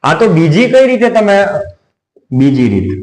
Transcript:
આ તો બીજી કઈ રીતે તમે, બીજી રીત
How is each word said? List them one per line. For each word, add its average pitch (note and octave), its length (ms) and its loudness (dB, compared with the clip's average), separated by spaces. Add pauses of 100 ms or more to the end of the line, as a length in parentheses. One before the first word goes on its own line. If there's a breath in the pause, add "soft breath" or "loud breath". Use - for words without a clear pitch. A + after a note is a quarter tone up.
આ D#3+ 100 2
તો A#3 60 2 (140)
બીજી E3 340 2
કઈ C4 180 4
રીતે A#3+ 180 0 (100)
તમે, G3+ 180 2 (920)
બીજી B2+ 440 0
રીત F#2+ 160 -2 (120)